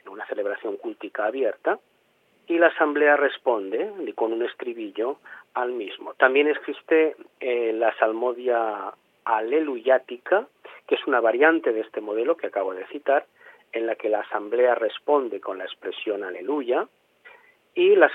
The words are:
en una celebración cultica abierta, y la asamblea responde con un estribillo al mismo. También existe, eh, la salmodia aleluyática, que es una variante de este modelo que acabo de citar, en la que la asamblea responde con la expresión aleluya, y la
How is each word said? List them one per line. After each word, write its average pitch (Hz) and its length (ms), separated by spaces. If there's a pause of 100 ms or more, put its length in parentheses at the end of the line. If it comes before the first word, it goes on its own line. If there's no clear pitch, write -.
en 101 80
una 101 160
celebración 104 480
cultica 107 500
abierta, 131 540 (680)
y 170 120
la 170 80
asamblea 147 480
responde 131 760 (260)
con 113 180
un 113 100
estribillo 117 720 (360)
al 123 180
mismo. 110 440
También 135 320
existe, 156 680 (240)
eh, 120 340
la 113 240
salmodia 113 960 (300)
aleluyática, 127 1200 (380)
que 131 100
es - 120
una 127 140
variante 135 500
de 110 80
este - 220
modelo 113 340
que - 120
acabo 95 260
de 92 140
citar, 143 380 (460)
en 113 160
la 113 80
que 110 140
la 107 100
asamblea 117 560
responde 113 640
con 95 180
la 92 60
expresión 101 600
aleluya, 120 600 (880)
y 185 200
la 160 200